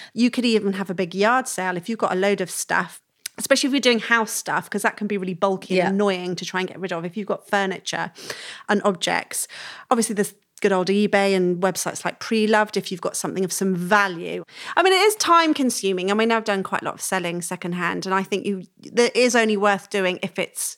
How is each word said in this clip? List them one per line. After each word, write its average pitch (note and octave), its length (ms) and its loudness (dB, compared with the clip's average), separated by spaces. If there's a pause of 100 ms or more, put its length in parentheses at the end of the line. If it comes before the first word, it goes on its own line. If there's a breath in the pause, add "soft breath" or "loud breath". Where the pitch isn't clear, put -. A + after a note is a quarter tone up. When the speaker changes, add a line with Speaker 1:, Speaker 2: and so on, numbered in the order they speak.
(140 loud breath)
Speaker 1:
You A#3 160 4
could A#3+ 160 -2
even G#3+ 280 2
have F#3+ 140 -6
a F#3 60 -4
big F3 200 -4
yard A#3 340 2
sale F#3 280 -4
if E3+ 140 -8
you've A3 80 -4
got - 140 0
a F#3 60 0
load G3 220 2
of F3+ 100 -4
stuff, - 520 -2 (340)
especially C4+ 300 2
if B3+ 80 0
you're C#4 60 2
doing A#3+ 180 2
house A3+ 340 0
stuff, E3 380 -4
'cause G3+ 100 -4
that G#3 160 -2
can G#3+ 100 -6
be G3+ 120 -2
really F#3 160 -4
bulky F#3+ 460 -2
and F3 40 4
Speaker 2:
Yeah. E3+ 60 0
Speaker 1:
annoying F#3+ 460 0
to F3+ 100 -10
try F#3 140 -4
and F#3 80 -4
get - 120 -14
rid F#3 140 -6
of. E3 100 -6
If F3 100 -8
you've G#3 140 -6
got - 180 -4
furniture F#3+ 640 -2 (600 loud breath)
and G#3 120 4
objects, - 640 -2 (420 loud breath)
obviously A#3 240 2
there's G3 180 -2 (300)
good G3 100 4
old F#3 180 0
eBay G3 440 4
and F3+ 280 2
websites - 420 -2
like - 160 -4
Pre-Loved G#3+ 560 2
if F#3+ 160 -4
you've F3 80 -8
got - 160 -4
something F#3 300 -2
of E3+ 40 -4
some F#3+ 240 0
value. F3+ 720 0 (320 loud breath)
I E4+ 60 4
mean, F#4+ 100 6
it F#4 80 6
is G#4 140 6
time E4 400 4
consuming. G3 560 0
I G3+ 40 4
mean, A3 160 4
I've A3+ 140 2
done G3+ 180 0
quite - 200 -4
a - 20 -14
lot - 80 -4
of - 80 -12
selling F3 400 -4
secondhand, F3 640 -4
and F#3+ 100 -2
I F#3+ 80 2
think F#3+ 220 -4
you, F#3+ 200 -4 (280)
that A#3+ 240 4
is B3 180 4
only A3 220 4
worth G3+ 320 2
doing F#3 340 0
if - 160 -6
it's, - 400 -6